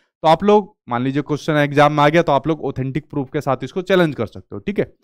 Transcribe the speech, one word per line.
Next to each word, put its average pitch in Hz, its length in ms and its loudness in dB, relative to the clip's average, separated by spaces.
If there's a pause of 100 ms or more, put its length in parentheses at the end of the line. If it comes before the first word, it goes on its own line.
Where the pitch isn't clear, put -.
(220)
तो 165 60 0
आप 165 160 4
लोग 208 340 2 (120)
मान 120 120 -2
लीजिए 135 200 -2
क्वेश्चन 147 320 -4
एग्जाम 147 400 4
में 147 100 2
आ 147 60 4
गया 165 120 4
तो 165 100 0
आप 139 160 0
लोग 156 180 -4
ऑथेंटिक 135 440 -6
प्रूफ 139 240 -6
के 147 80 -4
साथ 131 220 -2
इसको 139 180 -8
चैलेंज 180 340 0
कर 113 100 -4
सकते - 300 -18
हो, 101 40 -12
ठीक 202 200 -6
है। 175 60 -2 (180)